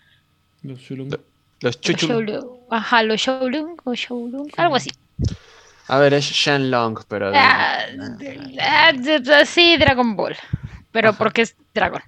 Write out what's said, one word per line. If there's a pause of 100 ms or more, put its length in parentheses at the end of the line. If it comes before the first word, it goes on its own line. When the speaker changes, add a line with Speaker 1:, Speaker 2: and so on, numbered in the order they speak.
(640)
Speaker 1:
Los
Shulung.
Speaker 2:
Lo-, (420)
los
Speaker 3:
Los
Speaker 2:
Chuchun.
Speaker 3:
Shoulung. (240)
Ajá,
los
Shoulung
o
Shoulung,
algo
así. (960)
Speaker 2:
A
ver,
es
Shenlong, (100)
pero
Speaker 3:
Ah, (140)
Speaker 2:
no,
no,
no.
Speaker 3:
ah,
d-,
d-,
sí,
Dragon
Ball. (580)
Pero
Speaker 2:
Ajá.
Speaker 3:
porque
es (180)
dragón.